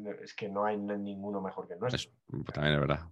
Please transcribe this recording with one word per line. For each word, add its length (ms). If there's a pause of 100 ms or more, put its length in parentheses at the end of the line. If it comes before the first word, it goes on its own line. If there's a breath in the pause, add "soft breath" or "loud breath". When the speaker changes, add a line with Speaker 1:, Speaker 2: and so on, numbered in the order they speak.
(240)
Speaker 1:
es 100
que 160
no 160
hay 100
n-, 220
ninguno 440
mejor 260
que 60
el 60
nuestro. 200
Speaker 2:
Es, 540
también 220
es 40
verdad. 320